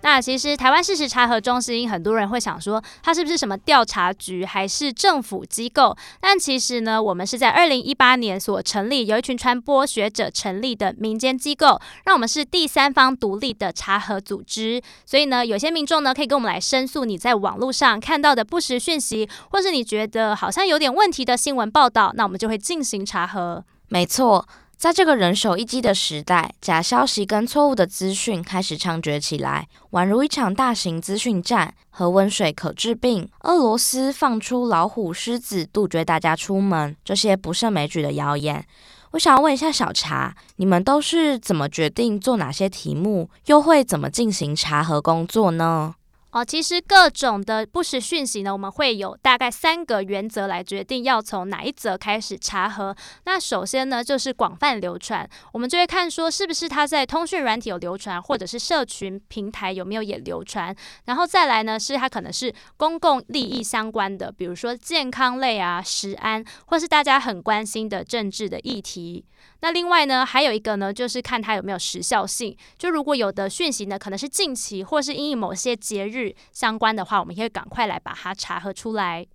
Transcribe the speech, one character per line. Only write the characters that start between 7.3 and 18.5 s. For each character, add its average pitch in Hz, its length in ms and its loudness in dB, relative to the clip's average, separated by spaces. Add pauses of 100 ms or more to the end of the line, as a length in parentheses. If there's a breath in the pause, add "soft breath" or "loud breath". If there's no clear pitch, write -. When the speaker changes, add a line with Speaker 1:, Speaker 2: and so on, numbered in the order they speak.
Speaker 1:
在 240 120 6
二 339 180 6
零 262 160 2
一 277 100 -2
八 254 220 6
年 214 240 -2
所 190 240 -2
成 208 260 -2
立， 262 160 0
由 214 140 2
一 - 20 -4
群 247 160 -4
传 247 220 2
播 277 260 4
学 220 240 -2
者 208 220 -2
成 196 300 -4
立 262 120 -2
的 208 240 -2
民 220 220 -4
间 262 180 0
机 294 160 -4
构。 277 240 6 (280 loud breath)
那 381 80 6
我 339 40 6
们 233 80 2
是 294 200 -2
第 349 200 0
三 285 260 2
方 262 240 4
独 202 220 -2
立 233 160 -4
的 196 200 -4
查 196 260 -2
核 202 200 -4
组 196 220 -8
织， 226 400 -4 (240 loud breath)
所 269 140 2
以 294 60 4
呢， 247 200 0
有 214 120 -2
些 262 120 0
民 320 160 -2
众 311 160 2
呢， 262 120 2
可 277 100 -2
以 - 20 0
跟 269 140 2
我 - 20 -2
们 226 80 0
来 175 80 -2
申 262 300 0
诉 277 160 -4
你 214 140 -4
在 233 180 2
网 196 220 -2
络 247 120 -2
上 240 300 2
看 294 200 0
到 294 140 4
的 226 120 0
不 330 160 -2